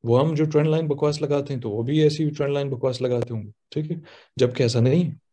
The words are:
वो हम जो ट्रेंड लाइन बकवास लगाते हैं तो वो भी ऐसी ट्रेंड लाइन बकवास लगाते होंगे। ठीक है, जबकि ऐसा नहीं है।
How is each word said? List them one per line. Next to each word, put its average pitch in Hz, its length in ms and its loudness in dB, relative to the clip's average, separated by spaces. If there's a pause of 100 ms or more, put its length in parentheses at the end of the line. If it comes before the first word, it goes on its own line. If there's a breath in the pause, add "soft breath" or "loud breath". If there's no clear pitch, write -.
वो 117 140 4
हम 151 180 2
जो 151 100 2
ट्रेंड 151 220 2
लाइन 160 200 0
बकवास 147 340 -2
लगाते 143 320 -2
हैं 120 80 -6
तो 117 80 -6
वो 107 140 -4
भी 147 200 2
ऐसी 151 260 2
ट्रेंड 147 240 -2
लाइन 143 160 -2
बकवास 127 320 -4
लगाते 123 320 -2
होंगे। 107 180 -8 (220)
ठीक 151 180 -4
है, 165 100 -6 (360 loud breath)
जबकि 123 260 2
ऐसा 120 180 2
नहीं 139 220 4
है। 131 160 -6 (120)